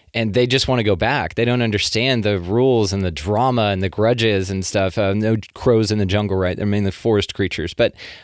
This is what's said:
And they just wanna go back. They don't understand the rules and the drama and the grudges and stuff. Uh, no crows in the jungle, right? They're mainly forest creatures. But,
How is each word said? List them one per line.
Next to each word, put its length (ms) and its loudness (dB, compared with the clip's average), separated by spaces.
And 200 -2
they 100 4
just 220 0
wanna 160 0
go 120 2
back. 380 -2
They 100 -2
don't 200 0
understand 600 0
the 140 0
rules 560 2
and 100 -2
the 60 0
drama 640 0
and 100 -2
the 80 0
grudges 600 0
and 120 -4
stuff. 320 -2
Uh, 200 0
no 220 0
crows 360 2
in 60 0
the 80 0
jungle, 320 0
right? 180 0
They're 120 -4
mainly 240 0
forest 420 0
creatures. 400 -4
But, 220 0